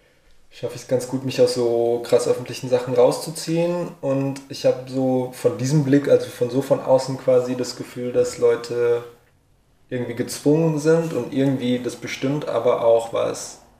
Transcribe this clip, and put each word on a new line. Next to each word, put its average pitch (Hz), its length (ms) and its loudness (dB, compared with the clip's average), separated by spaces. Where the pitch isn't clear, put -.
schaffe - 240 -10
ich's - 100 -14
ganz 123 220 -2
gut, 127 160 -6
mich 131 160 -2
aus 123 140 4
so 117 520 2
krass - 220 4
öffentlichen 127 400 -4
Sachen 123 260 0
rauszuziehen. 165 920 0
Und 135 460 -2
ich - 180 -6
hab 127 220 0
so 131 440 0
von 113 260 -2
diesem 139 260 2
Blick, 139 220 4
also 131 240 4
von 123 180 -4
so 127 140 0
von 135 180 0
außen 131 380 2
quasi 127 380 2
das 123 180 -6
Gefühl, 123 380 -8
dass 123 260 0
Leute 120 640 0
irgendwie 120 260 -6
gezwungen 151 640 0
sind 160 340 2
und 120 200 -4
irgendwie 123 500 0
das 120 140 -6
bestimmt 139 520 -4
aber 120 360 0
auch 113 280 4
was - 500 -4